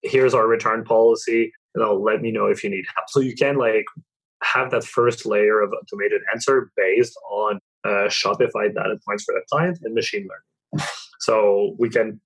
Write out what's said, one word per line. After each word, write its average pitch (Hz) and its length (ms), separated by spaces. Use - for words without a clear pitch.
Here's 131 320
our 113 120
return 113 380
policy. 113 680
You - 80
know, 107 140
let 107 260
me 113 120
know 104 140
if 104 180
you 104 40
need 98 140
help." - 140
So 139 140
you 131 120
can, 139 220
like, 110 300
have 127 280
that 117 120
first 120 420
layer 107 360
of 101 100
automated 101 500
answer 123 420
based 104 420
on, 104 300
uh, 104 240
Shopify 107 680
data 101 320
points 104 160
for - 100
the 95 160
client 170 340
and 113 100
machine 104 340
learning. - 580
So 104 580
we 117 100
can 110 360